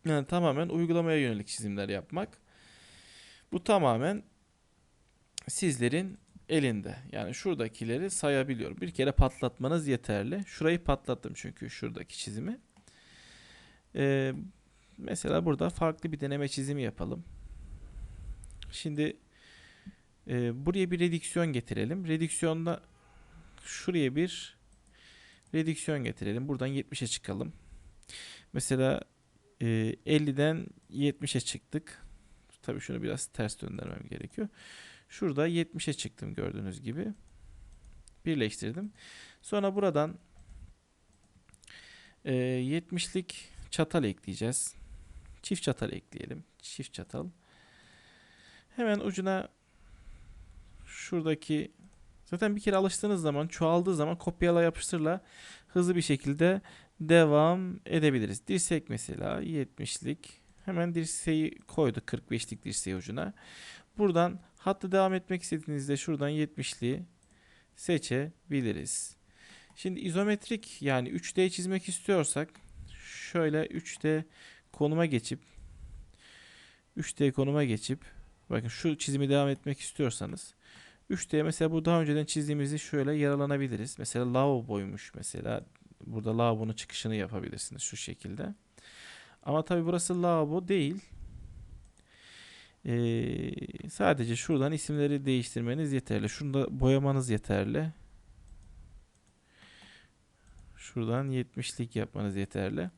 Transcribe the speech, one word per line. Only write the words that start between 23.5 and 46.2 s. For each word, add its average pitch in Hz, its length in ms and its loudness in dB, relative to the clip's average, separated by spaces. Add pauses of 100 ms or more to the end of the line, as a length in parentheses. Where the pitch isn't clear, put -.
şuraya 147 520 2
bir - 400 -2 (1000)
redüksiyon 156 500 0
getirelim. 110 440 -4
Buradan 127 180 0
yetmişe 135 400 -4
çıkalım. - 460 -4 (1000)
Mesela, 131 480 2 (640)
e, 113 340 2 (100)
elliden 151 600 2 (240)
yetmişe 139 500 0
çıktık. - 640 -8 (600)
Tabii - 180 -6
şunu 123 220 -6
biraz 113 240 -4
ters - 340 -6
döndürmem - 500 -8
gerekiyor. - 380 -6 (600)
Şurada 151 380 0
yetmişe 170 460 0
çıktım - 420 -8
gördüğünüz 98 480 -6
gibi. 170 260 -6 (1160)
Birleştirdim. 143 680 -2 (500)
Sonra 196 320 0
buradan, 170 440 2 (2000)
e, 135 100 0
yetmişlik 135 1120 -2 (220)
çatal 160 340 2
ekleyeceğiz. 104 720 -2 (680)
Çift - 200 -2
çatal 120 300 -2
ekleyelim. - 520 -12 (140)